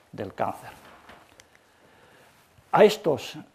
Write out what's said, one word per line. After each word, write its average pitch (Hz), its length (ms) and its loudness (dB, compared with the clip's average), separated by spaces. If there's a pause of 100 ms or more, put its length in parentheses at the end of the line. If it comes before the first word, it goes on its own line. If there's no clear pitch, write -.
(120)
del 101 220 -10
cáncer. - 360 -6 (2000)
A 185 120 8
estos, 160 540 0 (160)